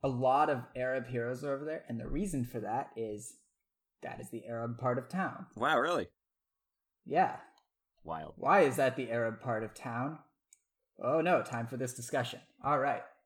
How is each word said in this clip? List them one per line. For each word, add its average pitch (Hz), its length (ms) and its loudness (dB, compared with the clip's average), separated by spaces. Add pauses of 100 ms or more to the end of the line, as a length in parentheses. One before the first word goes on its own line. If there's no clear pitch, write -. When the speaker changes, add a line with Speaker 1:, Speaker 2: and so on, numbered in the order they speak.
Speaker 1:
a 139 40 2
lot 131 400 4
of 131 120 2 (140)
Arab 127 320 -2
heroes 123 380 -2
are 139 100 0
over 139 100 -6
there. 156 220 -6
And 117 120 -6
the 117 100 -8
reason 156 340 0
for 120 160 -6
that 107 380 -2
is 107 400 -6 (640)
that - 180 -10
is - 120 -12
the 117 140 -10
Arab 117 320 -4
part 123 200 2
of - 100 -6
town. 180 380 -4 (100)
Speaker 2:
Wow, 131 240 4
really? 139 300 2 (960)
Speaker 1:
Yeah. 170 320 2 (640)
Speaker 2:
Wild. 80 320 -8
Speaker 1:
Why 185 280 6
is 135 120 4
that 131 220 2
the 123 120 -4
Arab 113 300 0
part 113 240 -2
of 107 100 -8
town? 131 460 -4 (840)
Oh, 147 200 2
no. 170 200 4
Time 117 260 -4
for 127 100 -8
this 123 160 -4
discussion. 120 480 -4 (200)
All 143 180 2
right. 135 220 0 (240)